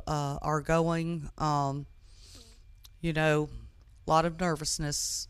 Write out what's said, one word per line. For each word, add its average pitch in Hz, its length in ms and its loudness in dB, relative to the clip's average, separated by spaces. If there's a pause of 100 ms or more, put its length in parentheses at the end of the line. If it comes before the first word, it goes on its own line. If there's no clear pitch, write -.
uh, 147 340 -2
are 151 200 0
going. 165 760 0
Um, 143 480 0 (1160)
you 165 120 0
know, 151 360 4 (580)
a - 20 0
lot 160 160 6
of 165 140 -4
nervousness 151 920 -2